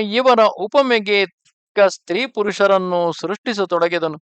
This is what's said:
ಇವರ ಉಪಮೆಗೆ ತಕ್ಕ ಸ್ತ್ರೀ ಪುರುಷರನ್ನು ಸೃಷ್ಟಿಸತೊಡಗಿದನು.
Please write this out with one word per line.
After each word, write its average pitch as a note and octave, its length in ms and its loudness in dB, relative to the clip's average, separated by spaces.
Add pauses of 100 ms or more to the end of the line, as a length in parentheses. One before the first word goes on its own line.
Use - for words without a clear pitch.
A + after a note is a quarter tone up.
ಇವರ A3+ 420 2
ಉಪಮೆಗೆ G#3+ 840 0
ತಕ್ಕ - 640 -8
ಸ್ತ್ರೀ F#3 380 -6
ಪುರುಷರನ್ನು F#3+ 880 0
ಸೃಷ್ಟಿಸತೊಡಗಿದನು. E3+ 1040 -4 (100)